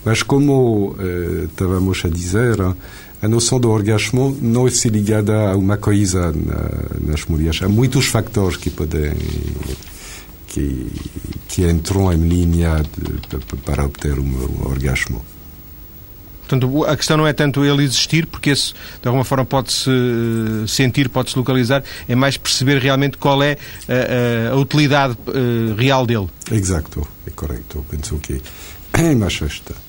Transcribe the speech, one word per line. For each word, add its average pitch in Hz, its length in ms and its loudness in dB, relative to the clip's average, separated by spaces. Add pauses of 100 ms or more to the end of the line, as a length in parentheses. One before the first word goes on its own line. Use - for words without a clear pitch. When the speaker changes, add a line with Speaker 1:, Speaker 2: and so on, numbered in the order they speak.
Speaker 1:
Mas 110 180 2
como, 131 760 4
eh, 87 460 -2
estávamos 92 580 0
a 90 60 2
dizer, 92 480 2 (640)
a 104 60 0
noção 117 320 4
do 120 100 4
orgasmo 110 720 2
não 120 240 4
é 123 60 4 (140)
ligada 107 680 2
a 98 60 2
uma 101 180 2
coisa 98 560 2
na, 73 800 -4
nas 76 140 -2
mulheres. 80 360 0
Há 92 60 0
muitos 127 380 4
fatores 104 500 0
que - 140 -4
podem, 78 420 -2 (1400)
que, 69 400 -4 (600)
que 90 200 2
entram 92 440 2
em 82 160 2
linha 85 520 2
de, 76 300 -6 (160)
pa-, 71 180 -6
pa-, - 200 -10
para 71 200 0
obter 71 320 -4
um, 67 60 -2
um 65 460 -4
orgasmo. 65 520 -2 (1300)
Speaker 2:
Portanto, 131 260 0
o, 151 120 2
a - 100 2
questão 156 220 0
não 156 100 2
é 151 60 2
tanto 143 320 2
ele 143 180 2
existir, 151 420 0
porque - 260 -2
esse, - 220 0 (280)
de - 80 -2
alguma 120 160 2
forma, 131 180 0
pode-se, - 460 -2
eh, 113 760 0
sentir, 127 440 2
pode-se - 280 -2
localizar, 131 460 2 (240)
é 123 80 2
mais 135 220 2
perceber 131 440 2
realmente 135 360 2
qual 139 260 2
é 143 140 0 (320)
a, 120 640 0
a, - 20 0
a - 20 2
utilidade, 139 640 2 (100)
eh, 117 500 0
real 131 280 4
dele. 107 240 0 (200)
Speaker 1:
Exato, 92 560 -2 (220)
é - 40 -12
correto. 71 600 -8
Penso 76 240 -6
que 71 260 -6 (520)
é 165 200 4
mais 104 280 2
esta. - 340 -8 (140)